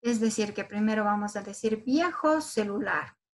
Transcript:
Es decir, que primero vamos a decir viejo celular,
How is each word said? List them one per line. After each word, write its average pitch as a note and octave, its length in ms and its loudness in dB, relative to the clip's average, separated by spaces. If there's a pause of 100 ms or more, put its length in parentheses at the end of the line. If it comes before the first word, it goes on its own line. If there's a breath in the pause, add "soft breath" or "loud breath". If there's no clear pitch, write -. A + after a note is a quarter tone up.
Es A#3 180 0
decir, G#3+ 340 0
que G3+ 100 -6
primero G#3+ 400 0
vamos G#3 320 0
a G3+ 60 -4
decir A3 420 -2
viejo D#4 580 2
celular, G3+ 760 -4 (180)